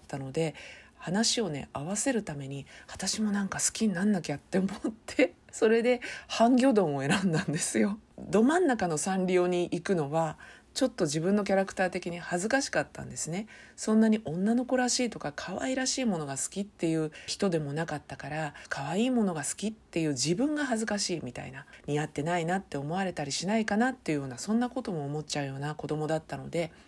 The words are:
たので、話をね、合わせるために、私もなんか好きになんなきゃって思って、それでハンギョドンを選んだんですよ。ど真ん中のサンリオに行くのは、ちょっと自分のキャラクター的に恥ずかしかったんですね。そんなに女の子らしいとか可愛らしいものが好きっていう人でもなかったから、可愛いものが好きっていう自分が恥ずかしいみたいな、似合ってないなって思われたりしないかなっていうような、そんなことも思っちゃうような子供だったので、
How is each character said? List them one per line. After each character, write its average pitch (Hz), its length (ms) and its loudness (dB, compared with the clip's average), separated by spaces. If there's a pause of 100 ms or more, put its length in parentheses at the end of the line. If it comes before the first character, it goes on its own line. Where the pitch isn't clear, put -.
た 143 100 -8
の 135 140 -8
で、 156 240 -2 (420)
話 220 440 0
を 190 80 -2
ね、 143 240 -6
合 139 100 -6
わ 185 120 -4
せ 269 160 0
る 226 120 0
た 156 100 -8
め 139 140 -8
に、 139 180 -10 (220)
私 - 340 -4
も 214 100 2
な 202 120 0
ん 190 60 -2
か - 100 -6
好 - 120 2
き 226 160 0
に 196 60 2
な 175 100 -2
ん 214 80 4
な 180 100 2
き 151 120 -4
ゃ 143 40 -6
っ - 20 -10
て - 180 -2
思 190 100 2
っ - 40 -4 (340)
て、 - 280 2 (180)
そ - 180 4
れ 226 140 6
で 247 180 2 (260)
ハ 226 200 6
ン 262 80 8
ギ 247 100 8
ョ 269 80 8
ド 196 140 4
ン 143 80 0
を 135 60 -2
選 185 240 2
ん 180 60 2
だ 156 120 2
ん - 80 -2
で 156 80 0
す - 200 -2
よ。 208 200 2 (180)
ど - 260 2
真 320 160 6
ん 359 80 4
中 220 200 2
の 156 100 0
サ 190 180 -2
ン 185 120 0
リ 185 100 4
オ 180 100 4
に 175 240 0
行 170 100 -2
く 196 140 0
の 143 160 0
は、 160 260 0 (380)
ち - 80 0
ょ - 20 6
っ 247 60 4
と 180 140 -2
自 147 140 0
分 190 160 2
の 208 80 2
キ 196 100 0
ャ - 20 4
ラ 196 100 4
ク - 80 -10
タ 190 120 0
ー 180 40 2
的 180 200 -6
に 170 100 -8
恥 180 240 -2
ず 220 60 0
か 277 120 2
し - 80 -4
か 160 120 0
っ - 100 -2
た 135 120 -12
ん 131 60 -12
で 127 80 -14
す - 120 -6
ね。 196 180 -4 (280)
そ - 180 0
ん 220 60 8
な 220 80 8
に 214 160 4
女 185 300 0
の 247 120 2
子 254 120 0
ら 247 100 2
し 240 180 0
い 226 40 0
と 165 100 -10
か 147 160 -6
可 - 240 -8
愛 262 160 -2
ら 262 120 -2
し 262 120 -2
い 254 60 0
も 185 140 2
の 151 60 -4
が 147 120 -6
好 - 120 -4
き 196 120 -6
っ 202 40 -4
て - 220 -4
い 165 160 2
う 156 80 -4 (140)
人 - 240 0
で 165 100 2
も 143 140 -4
な 147 120 -2
か 147 120 -4
っ - 80 -10
た 139 120 -12
か 139 120 -10
ら、 151 240 -4 (160)
可 139 180 -6
愛 190 180 0
い 262 40 2
も 240 140 4
の 185 100 2
が 147 100 -6
好 - 120 -4
き 202 120 -4
っ 220 60 -6
て - 260 -6
い 165 60 2
う 151 40 2
自 143 260 0
分 294 200 0
が 294 100 0
恥 226 160 0
ず 226 40 -4
か 208 140 -2
し 180 180 -2
い - 60 -8
み 123 100 -8
た 92 120 -12
い - 60 -12
な、 135 140 -14 (220)
似 147 120 0
合 151 60 -2
っ - 20 -4
て 143 160 -6
な 175 160 0
い 160 60 -2
な 175 120 0
っ 190 40 -4
て - 160 -8
思 143 160 -4
わ 196 100 -2
れ 175 100 -4
た 156 100 -4
り 139 80 -6
し - 160 -4
な 220 100 2
い 214 80 2
か 208 120 0
な 247 120 4
っ 254 60 -2
て - 160 -4
い 151 40 2
う 143 40 0
よ 139 60 -6
う - 20 -6
な、 123 100 -10
そ - 160 -2
ん 226 60 4
な 247 100 0
こ 254 120 -6
と 226 100 -6
も 151 140 -4
思 147 160 -4
っ - 20 -6
ち 147 160 -4
ゃ 143 40 0
う 139 40 -4
よ 135 80 -6
う 135 40 -8
な 147 160 -4
子 - 120 -8
供 151 200 -2
だ 156 100 2
っ 156 80 -6
た 143 120 -8
の 135 120 -10
で、 160 220 -2 (160)